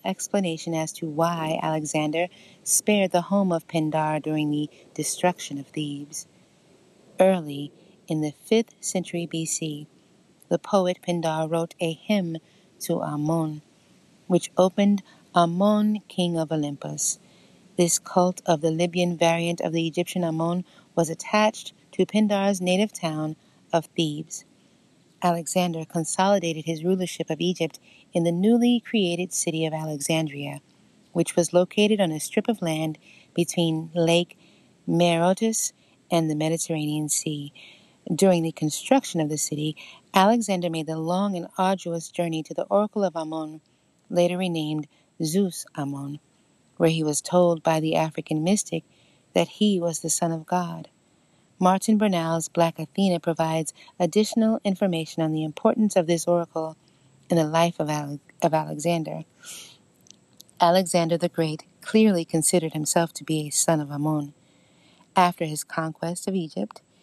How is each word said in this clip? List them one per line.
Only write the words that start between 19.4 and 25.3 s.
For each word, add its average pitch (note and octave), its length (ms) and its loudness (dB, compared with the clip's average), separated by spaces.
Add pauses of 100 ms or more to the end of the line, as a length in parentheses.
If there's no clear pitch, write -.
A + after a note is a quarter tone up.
of E3 100 -2
the E3 160 0
Egyptian F3 360 -2
Ammon E3+ 420 -2 (280)
was E3 160 0
attached - 600 0 (220)
to F#3 120 2
Pindar's G3+ 540 2
native F#3 320 2
town D#3 460 -6 (340)
of D#3+ 140 0 (120)
Thebes. D#3 460 -4 (800)
Alexander E3+ 600 -2